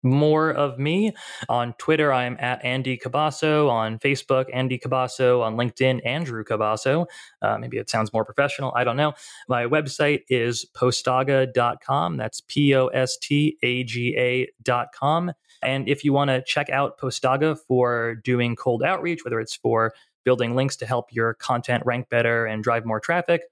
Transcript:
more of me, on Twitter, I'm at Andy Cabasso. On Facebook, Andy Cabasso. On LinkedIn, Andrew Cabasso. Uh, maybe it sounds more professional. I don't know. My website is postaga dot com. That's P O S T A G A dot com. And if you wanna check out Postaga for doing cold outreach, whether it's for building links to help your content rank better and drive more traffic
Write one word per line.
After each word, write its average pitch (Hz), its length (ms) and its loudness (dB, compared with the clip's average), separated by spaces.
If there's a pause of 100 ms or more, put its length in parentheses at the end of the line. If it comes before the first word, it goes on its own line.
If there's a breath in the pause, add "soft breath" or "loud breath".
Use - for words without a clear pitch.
more 151 480 4
of 139 260 -2
me, 180 360 0 (360 loud breath)
on 120 240 0
Twitter, 156 400 2
I'm 123 260 0
at 123 240 -4
Andy 131 340 -2
Cabasso. 151 720 0
On 113 300 0
Facebook, 135 540 0
Andy 127 240 0
Cabasso. 127 640 2
On 110 140 -2
LinkedIn, 123 500 0
Andrew 123 380 -4
Cabasso. 110 640 0 (340 loud breath)
Uh, 107 160 0
maybe 113 200 -8
it - 120 -8
sounds 110 240 0
more 110 100 2
professional. 139 520 -2
I 123 80 2
don't 123 140 0
know. 147 160 0 (340 loud breath)
My 120 180 0
website 147 640 0
is 120 360 0 (100)
postaga 131 760 2
dot 120 300 0
com. 151 360 -2
That's 117 240 -8
P 143 340 2
O 127 120 4
S 131 300 0
T 151 460 0
A 123 200 0
G 120 340 -4
A 127 300 0 (140)
dot 123 320 0
com. 165 380 0 (320 soft breath)
And 131 260 -2
if 139 140 -2
you 143 100 2
wanna 135 320 2
check 147 240 -2
out 135 300 -2
Postaga 135 580 0 (100)
for 120 560 0
doing 120 320 0
cold 120 280 -2
outreach, 170 420 -2
whether 113 140 -4
it's 110 160 -8
for 113 380 0 (300 soft breath)
building 123 320 2
links 135 220 0
to 117 80 -10
help 120 260 -4
your 113 220 0
content 123 520 -2
rank 123 240 -2
better 117 360 2
and 107 180 -4
drive 117 220 0
more 110 140 -2
traffic 170 420 0 (100)